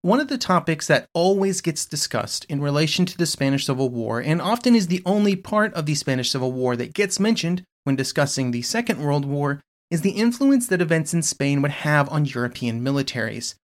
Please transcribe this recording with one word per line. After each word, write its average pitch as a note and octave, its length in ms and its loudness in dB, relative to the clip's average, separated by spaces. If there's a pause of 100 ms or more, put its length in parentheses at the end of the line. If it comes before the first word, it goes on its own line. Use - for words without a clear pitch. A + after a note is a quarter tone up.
One G#3+ 140 4
of D4 80 -2
the C#4 100 -4
topics F3 480 0
that C3+ 300 2
always F#3+ 460 2
gets D#3 220 -4
discussed - 600 -4
in C#3+ 160 -4
relation D3+ 460 2
to F3+ 100 -8
the F3 80 2
Spanish C#3 400 0
Civil C3 240 0
War, A#2 320 -4
and D#3+ 180 0
often A#3 360 2
is G#3+ 100 4
the F3+ 180 0
only G3+ 320 2
part G#3+ 380 0
of D#3 140 -4
the D3+ 80 0
Spanish C3 340 -2
Civil C3 220 -2
War B2+ 240 0
that A#2+ 180 -6
gets G3 260 -2
mentioned F#3 440 0 (220)
when C3+ 100 2
discussing C3+ 560 0
the A#2+ 100 -4
Second A3+ 380 -2
World C#3+ 260 0
War, C#3+ 360 -2 (280)
is E3+ 120 -2
the G3 100 2
influence A#3+ 560 2
that F3+ 120 2
events D#3+ 360 0
in E3 80 2
Spain C#3 400 0
would C#3+ 80 0
have D3 380 2
on D3 160 0
European A#2+ 580 -4
militaries. B2 800 -4